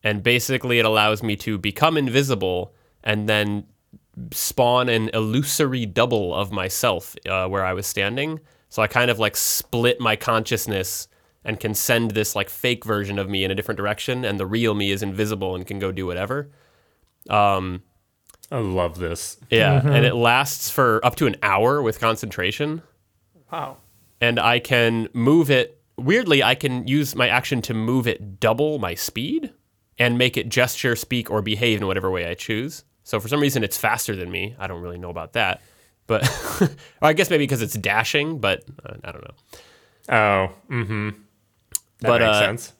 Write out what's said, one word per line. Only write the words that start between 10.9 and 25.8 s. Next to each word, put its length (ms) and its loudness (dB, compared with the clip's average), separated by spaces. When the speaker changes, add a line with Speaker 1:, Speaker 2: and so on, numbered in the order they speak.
Speaker 1:
and 140 -4
can 160 -4
send 380 0
this, 240 -2
like, 120 -2
fake 360 -2
version 340 -2
of 100 -4
me 140 -2
in 80 0
a 60 0
different 200 -6
direction, 480 -4
and 140 -2
the 80 -2
real 280 0
me 180 0
is 100 -2
invisible 540 -2
and 100 -8
can 140 -8
go 100 -2
do 160 -6
whatever. 420 -6
Um, 540 0
Speaker 2:
I 80 -4
love 400 -2
this. 400 -8
Speaker 1:
yeah, 300 6
Speaker 3:
Mm-hmm. 80 2
Speaker 1:
and 180 6
it 80 2
lasts 560 2
for 340 2
up 120 2
to 100 2
an 160 0
hour 400 2
with 160 -2
concentration. 840 -2
Speaker 4:
Wow. 280 -10
Speaker 1:
And 180 2
I 220 2
can 520 2
move 380 4
it. 300 2